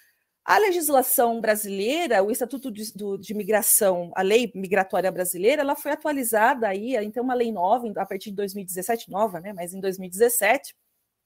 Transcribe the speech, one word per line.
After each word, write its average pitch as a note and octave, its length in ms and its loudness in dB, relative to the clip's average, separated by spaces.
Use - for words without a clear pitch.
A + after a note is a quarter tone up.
a - 140 6
legislação C#4 800 2
brasileira, G#3+ 800 0
o G3+ 80 2
Estatuto B3+ 400 -4
de, G#3+ 240 -10
do, G3 240 -6
de G3+ 160 -10
Migração, F#3+ 840 2
a F#3 60 0
Lei G#3+ 320 4
Migratória F#3+ 580 0
Brasileira, F3+ 520 0
ela C#4 120 -2
foi C#4+ 160 -6
atualizada C4 760 0
aí, G#3 300 -4
então G#3+ 260 -4
uma B3+ 100 -2
lei A#3+ 180 0
nova, G#3+ 440 0
a F#3+ 100 -2
partir F#3+ 240 -8
de G3 60 -10
dois G3 180 -4
mil G3+ 100 -10
e - 20 -12
dezessete, F#3 440 -6
nova, F#3 300 -2
né, G3 140 -12
mas F3 200 -10
em F#3+ 60 -10
dois F#3+ 180 -4
mil F#3+ 100 -10
e F3+ 40 -14
dezessete. A#3 640 2